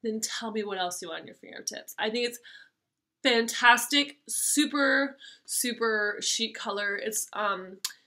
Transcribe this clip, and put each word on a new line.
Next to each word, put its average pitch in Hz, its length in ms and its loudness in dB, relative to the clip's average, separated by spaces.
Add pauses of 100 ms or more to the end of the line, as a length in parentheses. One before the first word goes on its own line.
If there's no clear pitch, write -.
then 220 180 -2
tell 220 300 -6
me 214 140 -4
what 196 140 -6
else 180 240 -4
you 175 60 -10
want 160 140 -8
on 143 40 -16
your - 100 -18
fingertips. - 640 -2
I 214 120 2
think 240 180 2
it's 240 100 -6 (840)
fantastic, 240 960 4 (100)
super, 277 880 2 (280)
super 220 760 -2
chic - 340 -2
color. 202 420 -4
It's, - 360 -4
um, 190 460 -4 (280)